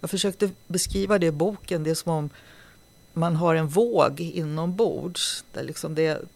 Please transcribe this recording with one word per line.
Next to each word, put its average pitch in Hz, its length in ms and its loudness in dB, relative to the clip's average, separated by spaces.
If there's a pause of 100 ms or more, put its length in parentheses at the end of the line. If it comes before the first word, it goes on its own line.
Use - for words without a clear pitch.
Jag 170 100 -6
försökte 196 400 0 (160)
beskriva 196 520 0
det 175 80 4
i 165 60 4
boken. 175 520 -2
Det 156 60 0
är 160 40 2
som 170 180 -4
om 151 180 -2 (840)
man 165 240 0
har 165 180 4
en 160 140 2
våg 165 520 4
inombords 170 1300 -2
där 117 120 -8
liksom 156 300 -8
det 156 260 0 (160)